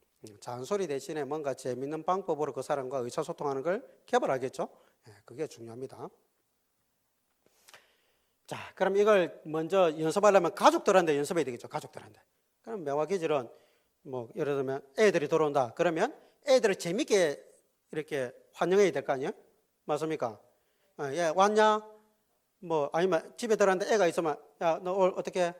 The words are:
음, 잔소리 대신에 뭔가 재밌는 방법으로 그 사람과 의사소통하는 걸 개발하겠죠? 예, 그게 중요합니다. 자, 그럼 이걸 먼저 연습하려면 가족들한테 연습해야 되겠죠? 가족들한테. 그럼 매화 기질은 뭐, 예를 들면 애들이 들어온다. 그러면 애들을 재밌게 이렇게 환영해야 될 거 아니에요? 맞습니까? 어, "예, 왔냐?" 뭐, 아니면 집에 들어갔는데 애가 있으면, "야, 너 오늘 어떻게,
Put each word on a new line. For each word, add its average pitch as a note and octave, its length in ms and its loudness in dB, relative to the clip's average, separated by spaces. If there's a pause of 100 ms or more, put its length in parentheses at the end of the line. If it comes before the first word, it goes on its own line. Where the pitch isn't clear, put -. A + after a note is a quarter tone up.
(240)
음, G#2 160 -20
잔소리 C3 460 -6
대신에 C#3+ 380 -6
뭔가 C#3 300 -6
재밌는 C#3 500 -8
방법으로 E3 480 -2
그 C3 100 -6
사람과 C3+ 360 -4
의사소통하는 C#3 640 -6
걸 F#3 240 -4 (200)
개발하겠죠? D3+ 600 -2 (400)
예, A2+ 40 -20 (120)
그게 C#3 220 -10
중요합니다. A#2 640 -14 (2500)
자, B2+ 100 -10 (180)
그럼 F#3+ 220 0
이걸 G3+ 480 4
먼저 D#3+ 540 0
연습하려면 F3+ 560 4
가족들한테 F#3+ 640 4
연습해야 D3 280 -2
되겠죠? A#2+ 240 -10
가족들한테. - 520 -14 (420)
그럼 G#3+ 220 -12
매화 C#3+ 220 -2
기질은 D#3 420 -2 (540)
뭐, B2+ 340 -8
예를 C#3+ 200 -2
들면 C3+ 280 -4 (140)
애들이 E3+ 300 4
들어온다. C#3+ 480 0
그러면 E3+ 400 0 (300)
애들을 A3+ 300 4
재밌게 F#3 760 0 (400)
이렇게 C#3+ 400 -6 (220)
환영해야 F#3 380 4
될 C3+ 120 -4
거 D#3 80 -2
아니에요? C#3 200 -4 (520)
맞습니까? D3 540 -4 (600)
어, D#3 140 -8
"예, D#3+ 220 -2
왔냐?" G#3+ 520 4 (720)
뭐, D3+ 320 -2
아니면 E3+ 440 0
집에 A3 200 0
들어갔는데 F#3+ 380 2
애가 G3+ 120 4
있으면, E3+ 320 -2 (240)
"야, E3+ 200 2
너 F3+ 100 -4
오늘 F#3+ 240 2
어떻게, F3 440 -2